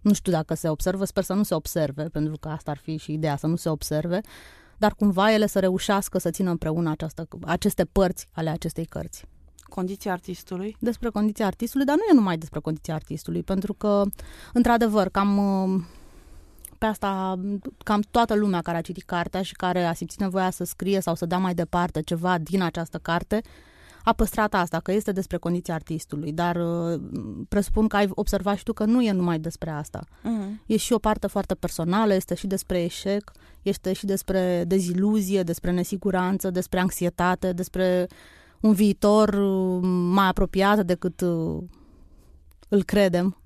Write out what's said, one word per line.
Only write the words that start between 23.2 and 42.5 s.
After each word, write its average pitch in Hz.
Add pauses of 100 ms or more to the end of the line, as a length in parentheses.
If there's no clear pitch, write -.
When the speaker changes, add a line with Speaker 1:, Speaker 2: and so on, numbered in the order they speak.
Speaker 1:
a 226
păstrat 214
asta, 170
că 185
este 208
despre 185
condiția 175
artistului, 156
dar, 175
uh, 170 (480)
presupun 214
că -
ai 202
observat 202
și -
tu 226
că 214
nu 240
e 214
numai 175
despre 160
asta. 151 (180)
Speaker 2:
Mhm. 214
Speaker 1:
E 220
și -
o 220
parte 214
foarte 190
personală, 185
este 185
și 175
despre 185
eșec, 196 (300)
este 190
și 190
despre 185
deziluzie, 190
despre 170
nesiguranță, 185
despre 180
anxietate, 180
despre 180 (540)
un 220
viitor, 208
uh, 190 (340)
mai 196
apropiat 190
decât, 175
uh, 165 (1080)